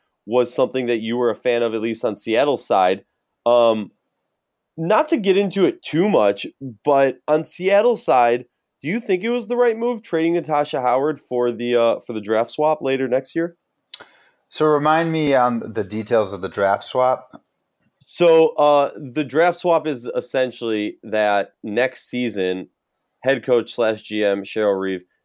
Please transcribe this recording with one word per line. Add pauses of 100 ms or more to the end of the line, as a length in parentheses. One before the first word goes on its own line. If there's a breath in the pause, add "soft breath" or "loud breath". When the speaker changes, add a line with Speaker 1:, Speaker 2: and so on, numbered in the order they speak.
(260)
Speaker 1:
was
something
that
you
were
a
fan
of,
at
least
on
Seattle's
side. (420)
Um, (880)
not
to
get
into
it
too
much, (380)
but
on
Seattle's
side, (360)
do
you
think
it
was
the
right
move
trading
Natasha
Howard
for
the,
uh,
for
the
draft
swap
later
next
year? (920 loud breath)
Speaker 2:
So
remind
me
on
the
details
of
the
draft
swap. (580)
Speaker 1:
So,
uh,
the
draft
swap
is
essentially
that
next
season, (540)
head
coach
slash
G
M
Cheryl
Reeve (220)